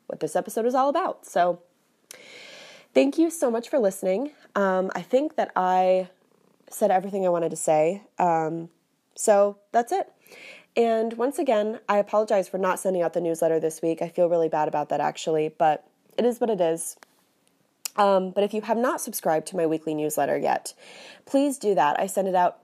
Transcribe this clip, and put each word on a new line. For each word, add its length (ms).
what 140
this 140
episode 300
is 100
all 140
about. 380
So 340
thank 240
you 100
so 220
much 180
for 100
listening. 520
Um, 380
I 80
think 320
that 220
I 520
said 220
everything 340
I 20
wanted 220
to 60
say. 460
Um, 480
so 420
that's 180
it. 220
And 380
once 260
again, 480
I 100
apologize 500
for 100
not 200
sending 240
out 100
the 80
newsletter 380
this 240
week. 180
I 80
feel 200
really 200
bad 200
about 220
that, 100
actually, 480
but 360
it 80
is 160
what 100
it 100
is. 360
Um, 340
but 120
if 100
you 100
have 140
not 240
subscribed 480
to 80
my 100
weekly 280
newsletter 420
yet, 380
please 320
do 180
that. 240
I 80
send 180
it 80
out 300